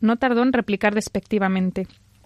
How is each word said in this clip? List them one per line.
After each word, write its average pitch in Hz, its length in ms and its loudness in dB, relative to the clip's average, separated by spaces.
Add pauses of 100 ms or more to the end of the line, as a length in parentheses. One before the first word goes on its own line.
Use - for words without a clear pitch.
no 220 160 2
tardó 240 260 2
en 262 100 2
replicar 208 420 0
despectivamente, 190 920 -2 (400)